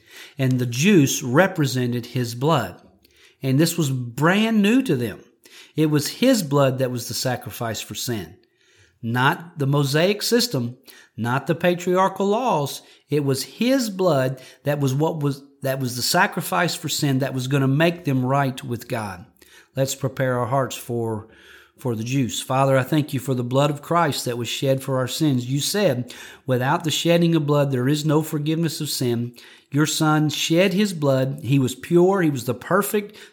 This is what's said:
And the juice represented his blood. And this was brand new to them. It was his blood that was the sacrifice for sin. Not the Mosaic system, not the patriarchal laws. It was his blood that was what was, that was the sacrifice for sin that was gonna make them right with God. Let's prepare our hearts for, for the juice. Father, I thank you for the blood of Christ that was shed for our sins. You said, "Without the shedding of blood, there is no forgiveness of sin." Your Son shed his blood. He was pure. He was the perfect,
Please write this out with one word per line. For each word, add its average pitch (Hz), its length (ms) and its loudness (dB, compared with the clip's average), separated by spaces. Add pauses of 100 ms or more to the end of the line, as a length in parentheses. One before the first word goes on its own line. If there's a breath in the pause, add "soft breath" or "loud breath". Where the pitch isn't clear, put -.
(380 loud breath)
And 131 220 2
the 123 60 -2
juice 139 580 4
represented 127 840 0
his 120 280 -4
blood. 123 460 0 (600 soft breath)
And 135 160 2
this 165 180 2
was 147 140 0
brand 165 680 0
new 220 220 4
to 202 120 0
them. 113 240 -4 (560 loud breath)
It 156 120 2
was 151 200 0
his 247 340 2
blood 139 380 2
that 127 100 0
was 120 180 -6
the 127 60 -8
sacrifice 113 680 -6
for - 140 -12
sin. 104 420 -6 (640 soft breath)
Not 131 560 0
the 139 80 0
Mosaic 147 560 2
system, 127 540 0 (380 loud breath)
not 120 300 -2
the 170 80 0
patriarchal 185 760 0
laws. 202 540 0 (280 soft breath)
It 147 140 0
was 135 200 0
his 247 460 0
blood 156 520 0 (220 loud breath)
that 147 160 0
was 135 160 0
what 160 240 0
was, 143 240 -2 (180)
that 131 180 -4
was 123 160 -4
the 123 60 -8
sacrifice 175 720 0
for - 160 -8
sin 139 300 0
that 131 160 -4
was 127 120 -4
gonna 135 200 2
make 165 380 2
them 131 200 0
right 135 380 -2
with 120 240 -8
God. 104 380 -8 (500 loud breath)
Let's 135 180 -2
prepare 131 460 -2
our 120 80 -2
hearts 127 280 -2
for, 113 520 -4 (500 loud breath)
for 120 180 -4
the 110 80 -6
juice. 127 380 -2
Father, 135 360 2
I 127 60 2
thank 147 300 0
you 135 60 -4
for 131 160 -4
the 123 80 -2
blood 131 260 2
of 143 140 -8
Christ 165 420 0
that 120 140 -4
was 117 80 -6
shed 135 340 -2
for 131 160 -4
our 127 100 0
sins. 131 380 0
You 135 140 -2
said, 139 520 0 (360 loud breath)
"Without 131 360 0
the 156 60 -2
shedding 170 460 2
of 156 100 2
blood, 143 240 2
there 127 180 0
is 147 180 0
no 156 180 2
forgiveness 156 580 -2
of 147 80 -4
sin." 120 460 -2 (360 loud breath)
Your 147 140 2
Son 156 440 2
shed 170 440 2
his 196 200 0
blood. 139 500 0
He 139 160 2
was 127 160 0
pure. 180 460 4
He 160 80 2
was 127 160 -2
the 123 80 -2
perfect, 202 640 -2 (160 loud breath)